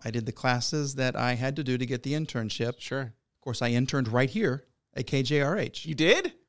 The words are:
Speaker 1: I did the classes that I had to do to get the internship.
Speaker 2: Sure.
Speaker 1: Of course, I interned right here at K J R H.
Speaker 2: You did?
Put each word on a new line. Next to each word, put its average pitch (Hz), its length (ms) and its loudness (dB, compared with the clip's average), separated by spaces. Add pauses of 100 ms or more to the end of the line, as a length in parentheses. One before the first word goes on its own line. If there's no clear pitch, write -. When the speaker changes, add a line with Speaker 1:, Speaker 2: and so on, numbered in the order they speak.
Speaker 1:
I 117 60 -4
did 113 160 -4
the 113 60 -4
classes 135 600 0
that 127 200 0
I 123 180 0
had 131 220 -2
to 147 80 -4
do 127 140 0
to 127 100 0
get 123 160 -4
the 131 100 -2
internship. 123 640 -2
Speaker 2:
Sure. 135 220 -4
Speaker 1:
Of - 400 -14
course, 127 220 -4
I 120 60 2
interned 123 400 2
right 127 200 4
here 151 360 0 (300)
at 131 120 -6
K 135 160 0
J 143 180 2
R 151 160 2
H. - 300 -6
Speaker 2:
You 156 80 -4
did? 220 380 4 (160)